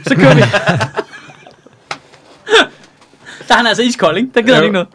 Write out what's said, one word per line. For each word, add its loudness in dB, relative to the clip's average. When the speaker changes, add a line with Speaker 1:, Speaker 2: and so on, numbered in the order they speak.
Speaker 1:
Så 0
kører 4
vi. 4
Speaker 2:
<laughs> -2
Speaker 1:
Der 2
er 2
han -2
altså -2
iskold, 0
ikke? -4
Der 2
gider 2
han 4
Speaker 3:
Jo, 0
Speaker 1:
ikke -2